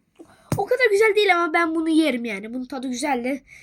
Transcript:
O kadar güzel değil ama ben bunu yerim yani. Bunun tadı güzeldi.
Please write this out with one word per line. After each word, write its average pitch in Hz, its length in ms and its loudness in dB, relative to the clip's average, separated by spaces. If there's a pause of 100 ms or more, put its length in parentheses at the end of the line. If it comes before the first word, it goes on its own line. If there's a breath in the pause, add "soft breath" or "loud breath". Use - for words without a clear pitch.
(560 soft breath)
O 403 100 -2
kadar 494 240 2
güzel 403 260 4
değil 392 200 4
ama 339 160 0
ben 339 220 2
bunu 320 140 -2
yerim 294 360 2
yani. 220 300 -10
Bunun 254 100 -8
tadı 269 240 -10
güzeldi. 254 560 -4 (180 loud breath)